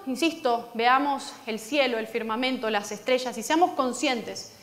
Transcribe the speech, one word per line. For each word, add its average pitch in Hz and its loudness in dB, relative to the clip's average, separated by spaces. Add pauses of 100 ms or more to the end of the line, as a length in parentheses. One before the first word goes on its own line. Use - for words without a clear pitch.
insisto, 262 0
veamos 262 2 (140)
el 220 -4
cielo, 247 0
el 220 -4
firmamento, 226 -2
las 208 -2
estrellas 247 0
y 220 -6
seamos 330 4
conscientes 247 -2 (100)